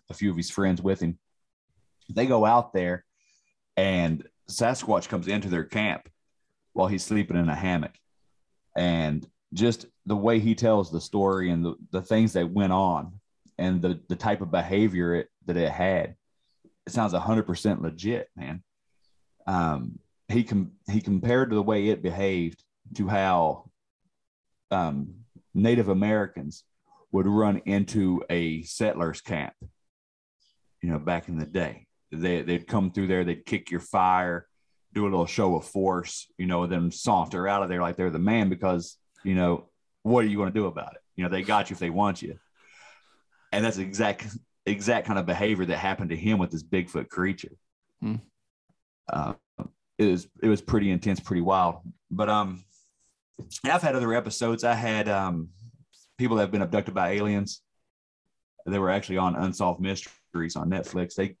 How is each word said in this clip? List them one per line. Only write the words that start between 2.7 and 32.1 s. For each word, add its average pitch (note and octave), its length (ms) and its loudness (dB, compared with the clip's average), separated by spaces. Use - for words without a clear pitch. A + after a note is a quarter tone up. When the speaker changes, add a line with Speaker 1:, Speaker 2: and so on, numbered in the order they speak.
Speaker 1:
there, F2+ 320 -2
and F2 500 2
Sasquatch A2+ 600 0
comes F2+ 180 -4
into G2 220 -2
their E2+ 160 0
camp G#2+ 420 -4
while F#2 160 2
he's F#2+ 160 -2
sleeping G2+ 320 0
in E2+ 140 4
a D2+ 60 0
hammock. F2 400 -2
And D#2+ 500 0
just A2 340 0
the G#2 100 0
way A2 240 4
he A2 160 4
tells G#2 340 4
the E2 120 -4
story F#2+ 480 0
and E2+ 160 0
the, E2 100 -4
the F#2 100 -2
things A2 300 4
that E2+ 180 0
went G2 220 2
on F2+ 480 0
and F2+ 240 0
the, F2 260 0
the F2+ 80 -4
type G2+ 240 -2
of F2+ 120 -6
behavior F2+ 640 2
it, - 140 -4
that F2 100 -2
it E2 120 0
had, F2 460 -2
it - 80 -12
sounds G#2+ 180 0
a F2 80 0
hundred A2 260 2
percent F#2 360 0
legit, E2+ 560 -6
man. E2 260 -10
Um, D#2+ 540 -2
he A2+ 160 2
com-, G2 260 0
he G#2 120 2
compared A#2+ 480 2
the G#2+ 120 2
way G#2 280 2
it F#2+ 120 2
behaved F2+ 600 -2
to G2 140 -2
how, F2+ 600 2
um, D#2+ 420 -2
Native A2 360 4
Americans G2 760 0
would F#2+ 160 4
run G#2 380 4
into G2 640 2
a E2 340 -2
settler's D#2+ 580 -2
camp, D2+ 320 -6
you E2+ 80 -2
know, D#2 100 -2
back E2+ 280 -4
in E2+ 100 -6
the D#2 80 -4
day. D#2+ 400 -6